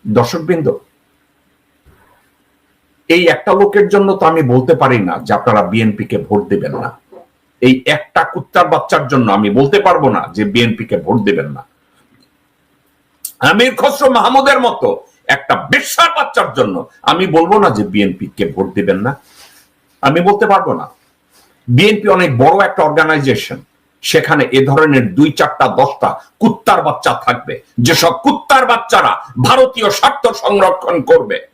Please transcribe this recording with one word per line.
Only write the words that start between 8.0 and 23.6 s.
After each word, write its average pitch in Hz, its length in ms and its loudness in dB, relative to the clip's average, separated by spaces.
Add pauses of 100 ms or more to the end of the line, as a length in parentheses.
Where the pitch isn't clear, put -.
কুত্তার 175 400 -2
বাচ্চার 151 380 -2
জন্য 123 160 0 (100)
আমি 104 120 0 (100)
বলতে 139 260 2
পারবো 156 300 2
না - 60 -2 (140)
যে 104 80 -2 (100)
বিএনপি 113 360 0
কে - 160 -2
ভোট 104 120 0 (100)
দেবেন 71 280 -2
না। - 60 -16 (1900)
আমির 233 300 2
খসরু 285 280 0 (100)
মাহমুদের 262 480 2
মতো 165 220 -2 (480)
একটা - 180 -4 (180)
বেশ্যার 320 460 0
বাচ্চার 226 400 -2
জন্য 143 180 -2 (360)
আমি 180 140 0 (100)
বলবো 170 280 4
না 175 140 2
যে 104 60 -2 (100)
বিএনপি 101 320 -2 (120)
কে 98 160 -2
ভোট 95 140 -4 (100)
দেবেন 95 280 -2
না, 135 60 -2 (920)
আমি 151 240 0
বলতে 202 260 2
পারবো 175 200 0
না। - 120 -8 (840)
বিএনপি 202 400 2 (100)
অনেক 175 140 0 (120)
বড় 175 140 4 (100)
একটা - 200 -4
অর্গানাইজেশন, 147 720 -2 (440)